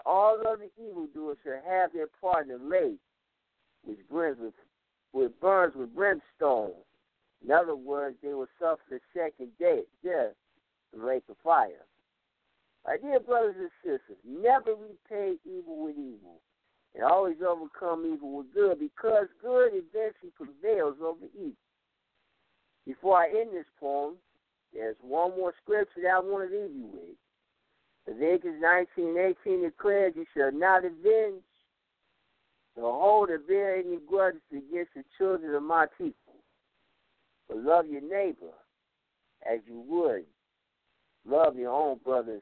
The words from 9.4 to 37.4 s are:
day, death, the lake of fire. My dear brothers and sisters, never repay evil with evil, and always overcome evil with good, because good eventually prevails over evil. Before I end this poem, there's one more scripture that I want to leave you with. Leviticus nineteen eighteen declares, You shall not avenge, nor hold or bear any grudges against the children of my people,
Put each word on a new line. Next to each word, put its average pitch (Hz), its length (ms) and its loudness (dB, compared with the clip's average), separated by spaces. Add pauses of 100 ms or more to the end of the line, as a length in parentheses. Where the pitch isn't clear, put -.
day, 165 300 2 (160)
death, 160 320 -2 (560)
the - 60 -20
lake 127 320 -2
of 107 80 -20
fire. 113 480 2 (1000)
My 147 120 -2
dear 269 220 0
brothers 233 380 0
and 349 140 -10 (100)
sisters, 349 440 -6
never 233 500 2
repay 208 680 -8
evil 339 380 -12
with 302 140 -8
evil, 226 440 -16 (520)
and - 100 -8
always 170 380 2
overcome 165 640 -4
evil 147 280 -6
with 131 200 -12
good, 202 240 4
because 226 520 0 (120)
good 247 320 4
eventually 214 580 -6
prevails 151 680 -2
over 165 320 -6
evil. 208 220 -12 (1300)
Before 180 320 2
I 170 120 4
end 220 240 -2
this 170 160 -10 (100)
poem, 143 380 -4 (560)
there's 110 260 -8
one 160 380 0
more 180 240 -4
scripture 208 400 -2
that 180 80 2
I 185 100 4
want 381 320 -4
to 370 60 -4
leave 381 180 -8
you 254 120 -12
with. 180 300 -18 (880)
Leviticus 160 520 -2
nineteen 170 580 0
eighteen 185 440 0
declares, 190 540 0
You 160 180 -10
shall 135 180 2
not 180 320 4
avenge, 190 600 0 (1300)
nor 120 240 -2
hold 202 300 6
or 165 80 0
bear 190 380 0
any 180 220 -4
grudges 170 440 0 (100)
against 151 440 -8
the 135 100 -16 (120)
children 175 360 -2
of 143 100 0
my 160 220 4
people, - 480 -10 (1120)